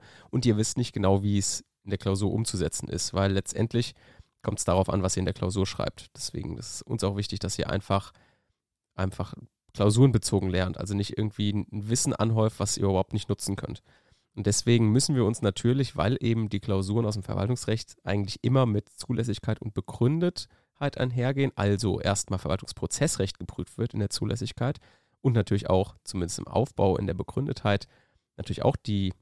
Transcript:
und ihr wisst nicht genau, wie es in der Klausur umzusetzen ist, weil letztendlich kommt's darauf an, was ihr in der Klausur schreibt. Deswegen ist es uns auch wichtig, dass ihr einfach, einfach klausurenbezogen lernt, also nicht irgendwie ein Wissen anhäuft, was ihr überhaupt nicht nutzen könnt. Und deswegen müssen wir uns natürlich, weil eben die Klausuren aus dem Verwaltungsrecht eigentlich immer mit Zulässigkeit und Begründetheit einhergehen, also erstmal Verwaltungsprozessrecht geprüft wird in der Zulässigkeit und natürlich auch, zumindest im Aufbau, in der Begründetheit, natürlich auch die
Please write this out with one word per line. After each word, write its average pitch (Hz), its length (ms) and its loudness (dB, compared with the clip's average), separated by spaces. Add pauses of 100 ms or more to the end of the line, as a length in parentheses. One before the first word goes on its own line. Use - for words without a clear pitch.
(300)
und 123 160 0
ihr 110 120 6
wisst 110 200 0
nicht 127 160 -2
genau, 98 300 4
wie 101 160 2
es - 260 -4 (200)
in 101 40 -10
der 101 100 -2
Klausur 98 320 0
umzusetzen 98 560 -2
ist, - 260 -4
weil 98 180 2
letztendlich 113 640 -2 (480)
kommt's 104 220 -4
darauf 95 240 4
an, 98 120 0
was 95 160 0
ihr 92 40 0
in 92 40 0
der 87 80 0
Klausur 92 320 -2
schreibt. - 500 -6
Deswegen - 420 -8
ist - 180 -14
es - 60 -12
uns 113 220 -4
auch 98 140 -2
wichtig, 104 220 -6
dass - 180 -4
ihr - 120 -4
einfach, 98 420 -2 (840)
einfach 98 380 -4 (400)
klausurenbezogen 107 760 4
lernt, 92 300 0
also 101 160 -4
nicht - 240 -2
irgendwie 107 320 0
ein 101 160 -2 (200)
Wissen 120 240 0
anhäuft, 110 480 2
was - 180 0
ihr - 80 0
überhaupt 95 280 2
nicht 107 160 -4
nutzen 98 260 -2
könnt. - 280 -10 (500)
Und 101 140 -2
deswegen 113 440 4
müssen 139 220 4
wir 123 100 4
uns 107 200 0
natürlich, 120 520 2
weil 110 240 2
eben 113 300 0
die 101 100 -2
Klausuren 104 460 0
aus 107 80 0
dem 104 80 -6
Verwaltungsrecht 107 840 -2
eigentlich 101 380 -2
immer 131 240 4
mit 104 240 0
Zulässigkeit 113 720 -4
und - 140 -8
Begründetheit - 1200 -2
einhergehen, 127 560 0
also 98 460 2
erstmal 98 400 -2
Verwaltungsprozessrecht - 1000 -2
geprüft - 400 -10
wird - 160 -2
in - 60 -4
der 101 100 0
Zulässigkeit - 680 -4 (420)
und 127 120 4
natürlich 101 360 2
auch, 92 340 2
zumindest 90 360 -4
im - 80 -8
Aufbau, 95 500 2
in 101 80 -2
der 90 80 -2
Begründetheit, - 760 -2 (480)
natürlich - 280 -6
auch - 140 2
die 98 440 -2